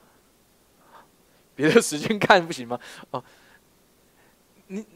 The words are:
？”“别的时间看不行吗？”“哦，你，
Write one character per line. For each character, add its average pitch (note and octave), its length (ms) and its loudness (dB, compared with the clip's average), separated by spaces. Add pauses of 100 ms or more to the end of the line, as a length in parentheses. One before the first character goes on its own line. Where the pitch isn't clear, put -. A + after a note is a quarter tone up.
(1600)
？”“别 D3 120 2
的 A#3 120 6
时 D3+ 180 -4
间 G#3 200 -4
看 F#3+ 280 6
不 E3 60 -10
行 B2+ 140 -12
吗 A#2+ 120 -8 (320)
？”“哦， B2+ 120 -8 (1400)
你， G3+ 180 -12 (120)